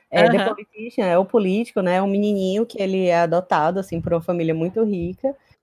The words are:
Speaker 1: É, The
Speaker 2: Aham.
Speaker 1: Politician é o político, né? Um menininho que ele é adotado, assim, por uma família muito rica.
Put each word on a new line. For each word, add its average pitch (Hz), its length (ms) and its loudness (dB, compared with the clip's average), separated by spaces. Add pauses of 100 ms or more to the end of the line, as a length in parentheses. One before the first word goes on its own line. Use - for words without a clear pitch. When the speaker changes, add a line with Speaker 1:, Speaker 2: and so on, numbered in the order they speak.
Speaker 1:
É, 170 200 4
The - 80 2
Speaker 2:
Aham. 190 180 0
Speaker 1:
Politician 220 500 -6
é 175 120 4
o 190 80 4
político, 202 560 0
né? 180 200 0
Um 202 60 0
menininho 202 580 0
que 226 160 -10
ele 190 260 0
é 170 120 4
adotado, 170 600 0
assim, 190 200 -6
por 170 140 -2
uma 165 80 -2
família 165 340 -2
muito 180 280 -2
rica. 196 520 -4 (280)